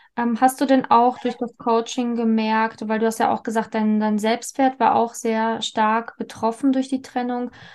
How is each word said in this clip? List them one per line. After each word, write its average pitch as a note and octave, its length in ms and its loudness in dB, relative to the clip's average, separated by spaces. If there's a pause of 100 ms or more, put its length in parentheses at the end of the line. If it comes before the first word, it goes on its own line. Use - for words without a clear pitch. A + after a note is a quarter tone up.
(180)
ähm, A#3 240 -2
hast C4 200 4
du C#4+ 40 2
denn C4 260 4
auch A#3+ 280 4
durch A#3+ 180 -4
das A#3 200 -8
Coaching A#3 580 -2
gemerkt, A3 720 0
weil A3 120 -2
du A3+ 80 0
hast A3+ 120 -2
ja - 140 2
auch A3+ 100 -4
gesagt, A3 320 -4
dein, G#3+ 260 2
dein G#3+ 180 0
Selbstwert A#3+ 600 0
war - 160 4
auch - 180 0
sehr A3 480 -2
stark A3 560 -2
betroffen A3+ 560 -2
durch C4 160 -2
die C4 120 -4
Trennung. B3 500 -6 (240)